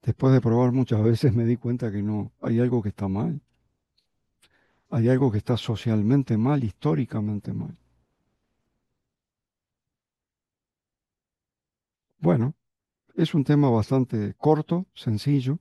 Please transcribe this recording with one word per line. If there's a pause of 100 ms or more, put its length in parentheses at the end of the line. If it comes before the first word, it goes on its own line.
Después
de
probar
muchas
veces
me
di
cuenta
que
no,
hay
algo
que
está
mal. (1500)
Hay
algo
que
está
socialmente
mal,
históricamente
mal. (4000)
Bueno, (600)
es
un
tema
bastante
corto,
sencillo.